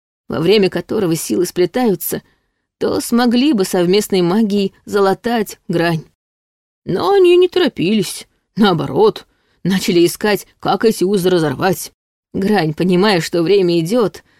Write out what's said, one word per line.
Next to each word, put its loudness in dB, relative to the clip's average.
во -6
время 2
которого -2
силы -4
сплетаются, -2
то -2
смогли 0
бы 0
совместной 0
магией 0
залатать -2
грань. -2
Но -2
они 6
не 4
торопились, -2
наоборот, 0
начали 2
искать, -4
как -2
эти 0
узы 0
разорвать. -2
Грань, 0
понимая, 0
что -2
время 2
идет, -2